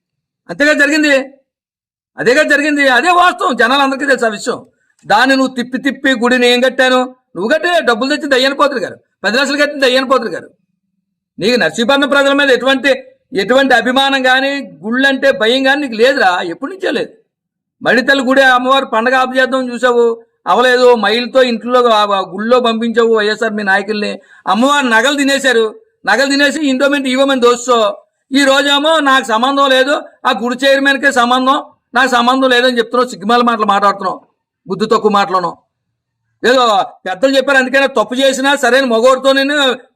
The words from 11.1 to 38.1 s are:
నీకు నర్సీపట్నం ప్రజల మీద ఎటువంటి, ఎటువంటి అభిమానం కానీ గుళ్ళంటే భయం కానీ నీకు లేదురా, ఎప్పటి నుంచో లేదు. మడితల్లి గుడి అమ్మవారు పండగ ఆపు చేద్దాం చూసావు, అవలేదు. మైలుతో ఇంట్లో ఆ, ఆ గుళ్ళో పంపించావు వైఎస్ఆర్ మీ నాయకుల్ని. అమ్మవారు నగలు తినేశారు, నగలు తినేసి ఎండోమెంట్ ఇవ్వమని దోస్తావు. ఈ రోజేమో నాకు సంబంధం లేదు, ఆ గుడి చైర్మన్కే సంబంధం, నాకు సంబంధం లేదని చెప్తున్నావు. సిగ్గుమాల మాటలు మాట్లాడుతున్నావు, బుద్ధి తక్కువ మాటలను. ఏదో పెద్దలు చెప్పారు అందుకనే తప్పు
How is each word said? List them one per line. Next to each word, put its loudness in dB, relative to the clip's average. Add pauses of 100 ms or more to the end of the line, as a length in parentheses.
నీకు 0
నర్సీపట్నం 0
ప్రజల 2
మీద 2
ఎటువంటి, 0 (320)
ఎటువంటి 2
అభిమానం 0
కానీ -2
గుళ్ళంటే 0
భయం 0
కానీ 0
నీకు -4
లేదురా, 2
ఎప్పటి -10
నుంచో -6
లేదు. -6 (680)
మడితల్లి 0
గుడి 2
అమ్మవారు 2
పండగ -2
ఆపు -2
చేద్దాం -2
చూసావు, 0 (240)
అవలేదు. 4
మైలుతో 0
ఇంట్లో 0
ఆ, 2 (140)
ఆ 0
గుళ్ళో -2
పంపించావు 0
వైఎస్ఆర్ -2
మీ -6
నాయకుల్ని. -2 (280)
అమ్మవారు 2
నగలు 0
తినేశారు, 0 (300)
నగలు 0
తినేసి 0
ఎండోమెంట్ 0
ఇవ్వమని 0
దోస్తావు. 0 (320)
ఈ 2
రోజేమో 2
నాకు 0
సంబంధం 0
లేదు, 0 (240)
ఆ 0 (120)
గుడి -4
చైర్మన్కే 2
సంబంధం, 0 (300)
నాకు 0
సంబంధం 2
లేదని 2
చెప్తున్నావు. -2
సిగ్గుమాల -2
మాటలు -2
మాట్లాడుతున్నావు, -2 (420)
బుద్ధి -4
తక్కువ 0
మాటలను. -2 (880)
ఏదో 2 (220)
పెద్దలు 0
చెప్పారు 2
అందుకనే 0
తప్పు -2